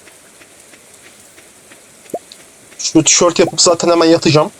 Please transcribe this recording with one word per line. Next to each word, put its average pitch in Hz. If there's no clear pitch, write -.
Şu -
tişört -
yapıp 160
zaten 170
hemen 170
yatacağım. 165